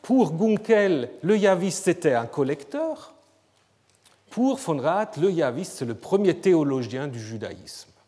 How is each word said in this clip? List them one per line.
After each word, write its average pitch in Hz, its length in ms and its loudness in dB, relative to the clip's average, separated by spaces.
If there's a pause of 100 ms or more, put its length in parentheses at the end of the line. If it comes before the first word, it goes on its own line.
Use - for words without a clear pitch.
pour 214 320 2
Gunkel, 202 760 2 (120)
le 202 160 2
yaviste 190 500 2
était 165 260 2
un 117 120 0
collecteur. 156 880 -4 (1160)
Pour 254 280 0
von 156 220 -2
Rad, 185 300 0 (100)
le 190 120 2
yaviste, 160 420 -2
c'est - 120 -8
le 117 100 -6
premier 196 440 0
théologien 139 680 2
du 120 120 -8
judaïsme. 107 720 -12 (180)